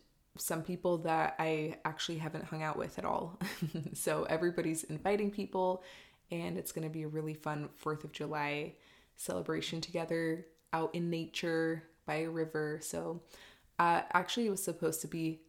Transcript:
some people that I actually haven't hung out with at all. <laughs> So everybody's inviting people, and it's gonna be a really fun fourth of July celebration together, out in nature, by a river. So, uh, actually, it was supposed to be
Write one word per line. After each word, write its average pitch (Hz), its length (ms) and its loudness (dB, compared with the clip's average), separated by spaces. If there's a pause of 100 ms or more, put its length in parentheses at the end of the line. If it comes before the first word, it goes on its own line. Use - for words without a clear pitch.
(360)
some 165 280 0
people 175 340 2
that 160 400 2
I 160 480 2
actually 160 320 0
haven't 160 280 -4
hung 160 180 -4
out 156 140 0
with - 200 -4
at - 80 -4
all. - 340 0 (280)
<laughs> 151 260 -4
So 156 300 2
everybody's 160 600 2
inviting 202 440 2
people, 185 540 0 (480)
and 170 260 -2
it's - 140 -6
gonna 160 180 -4
be 156 140 -6
a 151 40 -4
really 156 280 -4
fun 151 400 -4
fourth 151 280 -4
of 151 80 -10
July 147 640 -2 (420)
celebration 165 680 -2
together, 165 640 0 (260)
out 160 220 0
in 170 160 0
nature, 165 720 0 (240)
by 151 140 0
a 165 100 0
river. 156 500 0
So, 170 400 -4 (560)
uh, 170 240 6 (120)
actually, 202 340 4
it - 20 4
was 190 140 0
supposed 160 380 0
to 160 60 -6
be 160 420 0